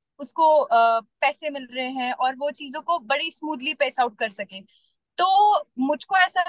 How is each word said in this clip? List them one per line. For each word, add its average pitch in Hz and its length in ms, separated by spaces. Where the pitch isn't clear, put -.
उसको, 311 420
अ, 226 400
पैसे 294 500
मिल 277 220
रहे 254 180
हैं 254 220
और 262 240
वो 285 140
चीजों 285 300
को 339 180
बड़ी 277 320
स्मूथली 302 440
पेस 269 260
आउट 240 180
कर 226 100
सके। 196 560
तो 392 420
मुझको 294 380
ऐसा 370 320